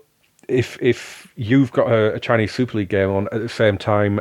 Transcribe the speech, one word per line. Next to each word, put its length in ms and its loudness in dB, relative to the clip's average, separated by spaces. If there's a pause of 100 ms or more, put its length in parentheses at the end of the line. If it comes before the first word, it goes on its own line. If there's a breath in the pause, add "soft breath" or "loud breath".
(480)
if, 340 -2
if 540 -4
you've 360 2
got 200 0
a, 240 2
a 40 -8
Chinese 320 0
Super 260 -2
League 120 -2
game 200 2
on 220 0
at 100 -4
the 80 -6
same 280 0
time 440 0